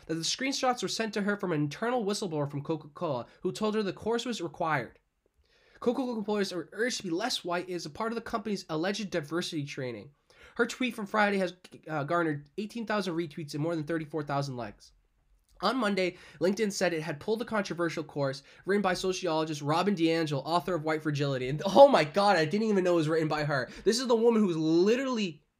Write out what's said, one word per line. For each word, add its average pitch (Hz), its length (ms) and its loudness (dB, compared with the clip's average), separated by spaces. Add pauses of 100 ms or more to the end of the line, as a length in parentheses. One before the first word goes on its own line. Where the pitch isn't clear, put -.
that 165 80 -4
the 165 60 -4
screenshots 254 600 -2
were 185 60 -2
sent 220 260 -4
to 208 80 -2
her 202 140 0
from 190 140 -4
an 151 120 0
internal 226 420 -2
whistleblower 170 440 -2
from 143 140 -8
Coca-Cola, 151 640 -4 (140)
who 180 100 -2
told 208 240 -2
her 220 80 0
the 185 100 -2
course 233 340 -4
was 220 160 -6
required. 156 560 -4 (800)
Coca-Cola 247 380 0
employees 202 340 0
are 170 200 -6
urged 233 260 -2
to - 60 -10
be 185 60 -4
less 214 320 -2
white 180 280 -4
as 170 160 -6
a 156 40 -12
part 220 220 -4
of 233 40 -4
the 226 40 -6
company's 214 480 -4
alleged 185 420 -4
diversity 165 540 -4
training. 123 460 -8 (460)
Her 233 100 2
tweet 240 280 -4
from 214 120 -8
Friday 202 320 2
has, 180 160 0 (340)
uh, 151 160 -2
garnered 156 540 0
eighteen 220 260 -6
thousand 202 300 -2
retweets 160 400 -6
and 147 80 -2
more 170 120 0
than 156 100 -4
thirty-four 160 380 -4
thousand 139 360 -4
likes. 104 340 -12 (680)
On 220 140 0
Monday, 190 400 0 (240)
LinkedIn 202 320 2
said 180 200 0
it 156 100 -4
had 151 180 -6
pulled 214 180 -2
the 240 60 -4
controversial 175 580 -2
course 139 400 -4 (240)
written 196 160 2
by 185 120 2
sociologist 160 680 -2
Robin 175 320 2
DiAngelo, 160 500 2
author 170 300 0
of 151 80 -2
White 156 220 -2
Fragility. 139 440 0
And, 147 160 -4
oh 196 220 12
my 220 160 8
God, 196 340 4
I 160 80 4
didn't 208 220 0
even 202 160 4
know 180 120 4
it - 20 4
was 151 120 2
written 160 200 2
by 151 160 -2
her. 143 260 -2 (140)
This 226 160 4
is 262 80 -4
the 233 80 6
woman 226 260 6
who's 175 140 2
literally 196 840 2 (200)